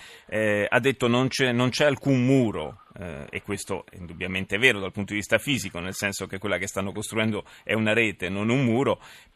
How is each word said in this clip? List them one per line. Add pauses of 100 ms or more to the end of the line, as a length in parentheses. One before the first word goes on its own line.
(280)
Eh,
ha
detto:
"Non
c'è,
non
c'è
alcun
muro", (160)
eh,
e
questo
è
indubbiamente
vero
dal
punto
di
vista
fisico,
nel
senso
che
quella
che
stanno
costruendo (180)
è
una
rete,
non
un
muro, (360)